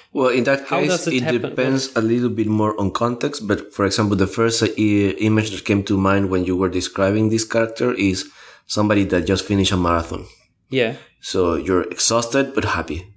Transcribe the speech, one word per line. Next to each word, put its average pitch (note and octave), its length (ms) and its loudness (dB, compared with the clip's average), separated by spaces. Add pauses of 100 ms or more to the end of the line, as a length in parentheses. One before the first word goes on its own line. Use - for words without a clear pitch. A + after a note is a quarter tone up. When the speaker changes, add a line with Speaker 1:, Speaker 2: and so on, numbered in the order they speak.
(140)
Speaker 1:
Well, B2+ 160 2
in B2 160 2
that C#3 220 0
Speaker 2:
how E3+ 120 -2
Speaker 1:
case, F3+ 100 0
Speaker 2:
does F3+ 180 -2
it E3 80 0
Speaker 1:
it B2+ 80 0
Speaker 2:
happen? C#3+ 180 0
Speaker 1:
depends C3 540 -2
a A#2 60 2
little A#2+ 280 2
bit G#2+ 180 0
more G#2+ 320 2
on G2 120 0
context. A#2+ 560 -4
But G2+ 260 -2
for G2+ 120 0
example, G2+ 300 0
the F#2+ 120 2
first, A2+ 340 0
uh, A2 60 4 (100)
i-, G#2 420 2
image G#2+ 300 2
that F#2+ 160 -10
came G2+ 200 2
to G2+ 120 0
mind G2 320 2
when F#2 160 0
you F2+ 100 0
were F#2 140 0
describing G2 600 0
this G#2+ 140 0
character A2+ 500 -2
is F#2+ 360 -2 (380)
somebody G#2 380 2
that F2+ 200 0
just F#2+ 200 0
finished G2 280 2
a F#2 40 2
marathon. E2+ 480 -2 (440)
Speaker 2:
Yeah. B2 260 -2 (260)
Speaker 1:
So F2 340 0
you're E2+ 360 0
exhausted, A#2+ 600 0
but - 120 -2
happy. - 520 -6